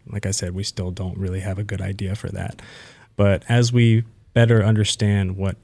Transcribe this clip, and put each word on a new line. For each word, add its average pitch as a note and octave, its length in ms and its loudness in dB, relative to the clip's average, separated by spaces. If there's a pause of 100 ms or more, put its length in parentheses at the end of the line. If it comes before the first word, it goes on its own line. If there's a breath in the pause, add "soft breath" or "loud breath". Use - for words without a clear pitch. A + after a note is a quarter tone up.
like G#2 180 -8
I F#2+ 60 -2
said, F2+ 220 -6
we G2 100 -6
still F#2 280 -6
don't F2+ 260 -8
really F#2+ 220 -4
have F#2 180 -6
a G#2 60 -4
good G2+ 180 -8
idea G2 340 -6
for - 160 -8
that. F#2 300 -10 (540 loud breath)
But G2+ 320 2
as A#2+ 240 2
we A#2 320 4 (300)
better A#2 300 6
understand G2+ 720 2
what F#2+ 280 -4